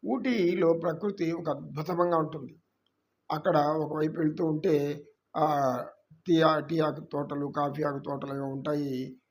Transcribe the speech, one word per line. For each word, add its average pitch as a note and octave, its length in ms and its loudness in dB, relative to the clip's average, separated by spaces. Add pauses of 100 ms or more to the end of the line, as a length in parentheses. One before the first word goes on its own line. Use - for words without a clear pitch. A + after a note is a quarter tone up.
ఊటీలో G3 640 2
ప్రకృతి E3 580 -2
ఒక E3 180 -4
అద్భుతంగా D#3 680 0
ఉంటుంది. D3+ 440 -4 (680)
అక్కడ D#3 260 2
ఒకవైపు D#3 600 0
వెళ్తూ D#3+ 260 0
ఉంటే, D3+ 600 0 (320)
ఆ, C#3+ 380 2 (380)
టీ E3 280 2
ఆ-, D#3 180 6
టీ D3+ 200 -4
ఆకు D3+ 320 -2
తోటలు, C#3+ 460 -4
కాఫీ C#3+ 260 -2
ఆకు C#3+ 160 -2
తోటలు C#3+ 360 -6
ఏవో C#3 120 -4
ఉంటాయి. C3+ 720 -4 (120)